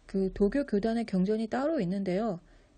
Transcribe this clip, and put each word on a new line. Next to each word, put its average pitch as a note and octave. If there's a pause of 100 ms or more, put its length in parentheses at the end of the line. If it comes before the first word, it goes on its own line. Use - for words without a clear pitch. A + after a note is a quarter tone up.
그 F#3+
도교 G#3
교단의 A3+
경전이 G#3+
따로 C#4+
있는데요. F#3+ (360)